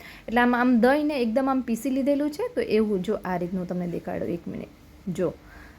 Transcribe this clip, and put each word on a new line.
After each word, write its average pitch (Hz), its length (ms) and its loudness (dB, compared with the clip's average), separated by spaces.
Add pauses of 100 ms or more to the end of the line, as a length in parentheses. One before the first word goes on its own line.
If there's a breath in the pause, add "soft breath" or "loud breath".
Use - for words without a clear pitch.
(280 loud breath)
એટલે 240 140 2
આમ, 247 140 4
આમ 247 240 4
દહીંને 285 420 4
એકદમ 254 280 0
આમ 262 120 0
પીસી 233 280 -2
લીધેલું 277 420 2
છે, 480 240 -6
તો 247 60 -2
એવું 214 420 2
જો 202 220 -2
આ 180 120 0
રીતનું 180 300 -4
તમને 180 200 -4
દેખાડો 170 380 -6
એક 175 220 -6
મિનિટ. - 200 -10 (400)
જો 175 260 -2 (460 loud breath)